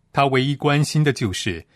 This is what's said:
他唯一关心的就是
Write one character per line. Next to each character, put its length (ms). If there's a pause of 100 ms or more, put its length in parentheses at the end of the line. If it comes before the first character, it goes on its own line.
(120)
他 140
唯 180
一 120
关 280
心 200
的 80
就 200
是 320 (120)